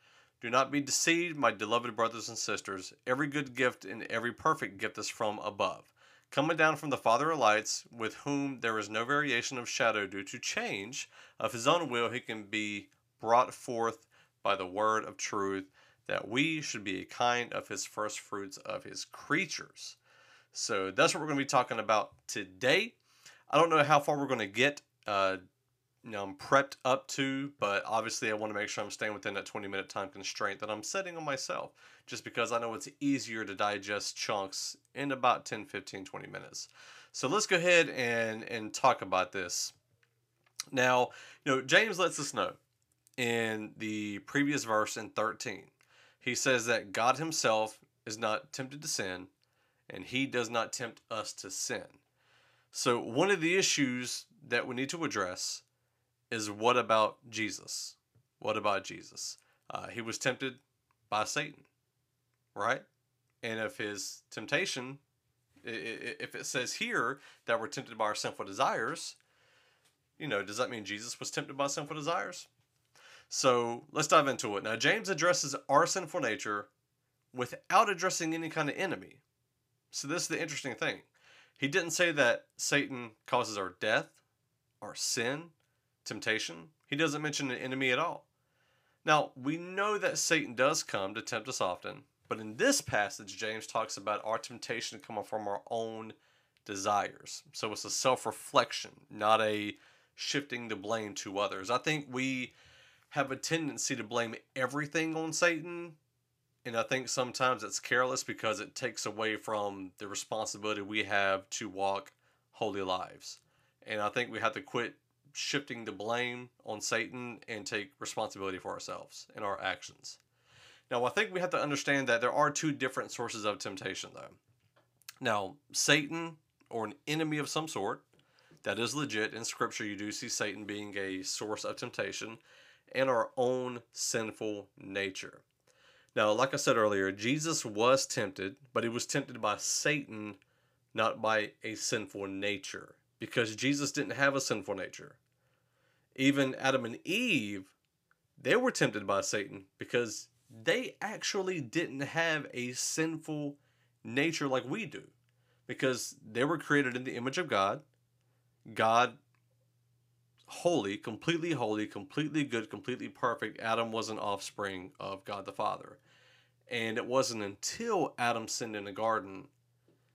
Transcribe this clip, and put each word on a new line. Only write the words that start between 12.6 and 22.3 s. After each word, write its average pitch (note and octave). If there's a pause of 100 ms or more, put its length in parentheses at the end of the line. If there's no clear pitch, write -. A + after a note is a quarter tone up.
brought A#2+
forth A2+ (340)
by G2+
the F#2+
word G#2+
of G2+
truth, G2 (380)
that G2
we D3+
should A2+
be F#2+
a F2+
kind A#2+
of G2
his G#2
first G#2+
fruits G2
of G2
his -
creatures." - (580)
So F#2+
that's C3+
what D#3+
we're D#3
gonna D3
be C#3
talking B2
about G#2+ (100)
today. B2 (520)